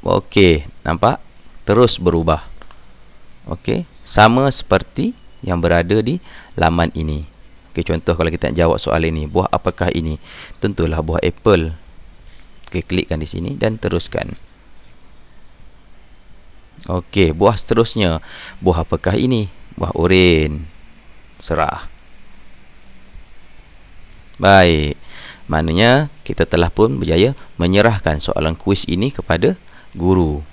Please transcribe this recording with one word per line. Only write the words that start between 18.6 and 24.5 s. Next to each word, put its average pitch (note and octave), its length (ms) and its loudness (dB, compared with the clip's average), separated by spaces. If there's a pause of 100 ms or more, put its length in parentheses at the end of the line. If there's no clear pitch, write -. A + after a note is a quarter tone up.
apakah F2+ 320 -2
ini? A#2 320 0 (320)
Buah - 160 -4
oren. D#2+ 720 4 (720)
Serah. - 480 -4 (2500)
Baik. E2+ 560 6 (480)